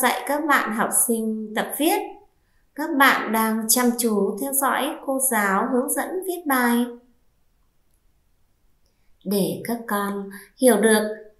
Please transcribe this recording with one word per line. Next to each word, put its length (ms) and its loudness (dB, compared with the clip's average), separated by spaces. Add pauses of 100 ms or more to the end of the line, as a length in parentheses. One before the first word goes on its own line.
dạy 260 0
các 200 -2
bạn 280 2
học 140 0 (180)
sinh 480 -4
tập 120 -2 (100)
viết. 220 2 (760)
Các 220 -6
bạn 340 4
đang 380 0
chăm 200 4 (100)
chú 420 0
theo 120 -4
dõi 420 0 (100)
cô 140 -2 (120)
giáo 400 0
hướng 220 0
dẫn 140 -2 (200)
viết 180 -6
bài. 400 2 (2500)
Để 400 0
các 240 -4
con 420 -4 (280)
hiểu 240 6
được 340 4 (240)